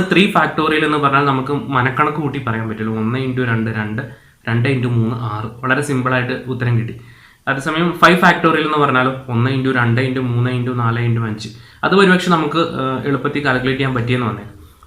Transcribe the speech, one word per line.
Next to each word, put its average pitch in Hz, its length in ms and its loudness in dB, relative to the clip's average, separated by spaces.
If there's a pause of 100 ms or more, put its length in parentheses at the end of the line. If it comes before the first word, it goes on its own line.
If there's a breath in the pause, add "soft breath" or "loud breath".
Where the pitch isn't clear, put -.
ത്രീ 180 140 4 (100)
ഫാക്ടോറിയൽ 156 540 0
എന്ന് 151 160 0
പറഞ്ഞാൽ 139 260 2
നമുക്ക് 131 240 -2 (220)
മനക്കണക്ക് 147 480 0
കൂട്ടി 139 240 -4
പറയാൻ 113 220 -2
പറ്റുള്ളൂ. 110 220 -4 (100)
ഒന്ന് 117 260 -2
into 127 240 -2
രണ്ട് 113 260 0
രണ്ട്, 107 240 -4 (460 loud breath)
രണ്ട് 117 260 0
into 123 240 0
മൂന്ന് 117 180 2 (140)
ആറ്. 107 180 -6 (140)
വളരെ 131 260 0
സിമ്പിളായിട്ട് 127 480 -2 (180)
ഉത്തരം 120 260 -2
കിട്ടി. - 140 -4 (560 soft breath)
അതേസമയം 156 380 0 (140)
ഫൈവ് 175 220 8
ഫാക്ടോറിയൽ 165 460 4
എന്ന് 151 140 0
പറഞ്ഞാലും 131 320 2 (180)
ഒന്ന് 117 220 2
into 131 240 0
രണ്ട് 120 280 2
into 131 140 -4 (100)
മൂന്ന് 120 260 0
into 123 240 -2
നാല് 117 280 0
into 113 200 0
അഞ്ച്. 107 200 -8 (360 loud breath)
അത് - 160 0
ഒരുപക്ഷെ 180 340 4
നമുക്ക്, 156 260 0 (200)
ഏഹ്, 131 180 -4 (100)
എളുപ്പത്തിൽ 143 380 -2
കാൽക്കുലേറ്റ് 131 340 0
ചെയ്യാൻ 131 160 -2
പറ്റിയെന്ന് 120 320 0
വന്നേ. 98 160 -8 (420 soft breath)